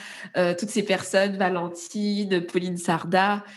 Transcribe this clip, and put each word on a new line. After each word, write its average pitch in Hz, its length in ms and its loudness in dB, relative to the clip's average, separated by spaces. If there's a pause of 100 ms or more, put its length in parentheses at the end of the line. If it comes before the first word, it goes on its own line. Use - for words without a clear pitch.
(380)
euh, 175 200 4
toutes 208 120 -4
ces 208 120 0
personnes, 196 540 2
Valentine, 190 1040 0
Pauline 180 380 -2
Sarda, 185 680 2 (120)